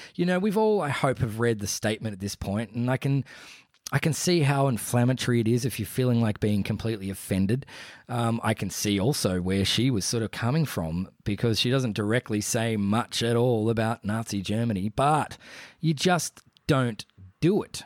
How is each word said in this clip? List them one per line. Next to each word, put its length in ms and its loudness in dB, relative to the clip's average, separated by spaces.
you 100 0
know, 140 2
we've 180 0
all, 240 4
I 80 -2
hope, 300 0
have 200 -2
read 200 2
the 80 -4
statement 460 -4
at 60 -12
this 160 -6
point, 360 -4
and 180 -2
I 80 2
can 260 0
I 80 0
can 140 0
see 280 2
how 260 4
inflammatory 720 2
it 60 0
is 180 2
if 140 -4
you're 80 -4
feeling 340 2
like 180 0
being 240 2
completely 460 -4
offended. 560 0
Um, 360 0
I 100 2
can 160 -6
see 300 0
also 420 0
where 240 0
she 240 2
was 160 0
sort 180 -2
of 80 -6
coming 340 0
from, 440 -4
because 360 0
she 120 0
doesn't 240 0
directly 460 0
say 360 0
much 460 0
at 120 2
all 340 2
about 360 -2
Nazi 360 -4
Germany, 480 -2
but 480 0
you 140 2
just 460 0
don't 360 2
do 220 4
it, 220 -12